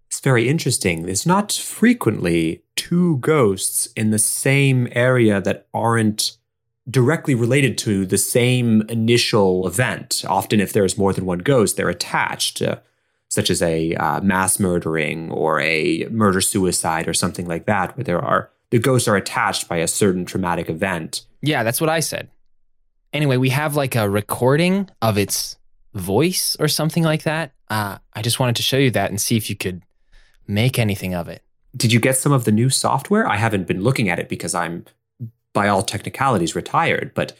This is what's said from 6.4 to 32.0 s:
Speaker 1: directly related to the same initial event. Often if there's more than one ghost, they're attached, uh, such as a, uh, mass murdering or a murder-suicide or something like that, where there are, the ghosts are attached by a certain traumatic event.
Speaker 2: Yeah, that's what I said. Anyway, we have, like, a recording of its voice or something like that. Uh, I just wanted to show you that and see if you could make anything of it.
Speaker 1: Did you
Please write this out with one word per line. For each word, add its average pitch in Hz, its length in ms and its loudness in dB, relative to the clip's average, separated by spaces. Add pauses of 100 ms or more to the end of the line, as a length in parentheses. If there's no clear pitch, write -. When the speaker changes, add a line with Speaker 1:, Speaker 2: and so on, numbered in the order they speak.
Speaker 1:
directly 131 460 2
related 120 440 2
to 98 260 0
the 98 140 0
same 120 720 2
initial 113 760 2
event. 92 600 -2
Often 98 320 2
if 95 120 -2
there's 98 260 2
more 98 140 4
than 87 120 -4
one 90 140 -2
ghost, 107 380 2
they're 92 120 0
attached, - 760 -4
uh, - 140 -2 (520)
such - 220 -2
as 87 120 0
a, 82 320 0
uh, 78 280 -2
mass 95 360 2
murdering 80 720 -2
or 78 300 0
a 80 500 0
murder-suicide 92 960 0
or 85 80 -2
something 87 320 -4
like 85 200 -6
that, 95 300 0
where - 80 -8
there 87 160 -2
are, - 300 0 (200)
the 123 100 4
ghosts 127 260 2
are 110 100 2
attached 98 520 -2
by 87 80 -4
a 82 100 -2
certain 90 380 0
traumatic 87 440 -4
event. 85 540 -6 (200)
Speaker 2:
Yeah, 143 200 0
that's 113 180 -2
what 160 100 0
I 160 100 0
said. - 280 -8 (840)
Anyway, 143 240 0
we 131 140 2
have, 147 260 -2
like, 139 180 -2
a 110 160 2
recording 151 760 0 (120)
of 107 160 0
its - 400 -4 (380)
voice 107 640 0
or 151 80 0
something 160 380 0
like 156 180 0
that. 156 300 -4 (160)
Uh, 104 300 -4 (160)
I 107 80 -8
just 120 180 -2
wanted 123 160 0
to - 60 -4
show - 160 0
you 135 140 4
that 98 180 0
and 101 100 -4
see - 160 0
if 104 140 -2
you 101 60 -6
could 92 260 -6 (640)
make 110 300 0
anything 98 360 -2
of 85 140 -6
it. 85 140 -16 (340)
Speaker 1:
Did 113 160 0
you 117 80 4